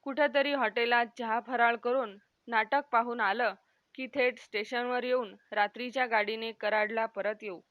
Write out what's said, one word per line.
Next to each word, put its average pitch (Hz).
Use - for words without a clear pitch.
कुठंतरी 285
हॉटेलात 240
चहा 226
फराळ 233
करून 233
नाटक 233
पाहून 240
आलं 208
की 262
थेट 247
स्टेशनवर 247
येऊन 247
रात्रीच्या 220
गाडीने 220
कराडला 214
परत 208
येऊ. 190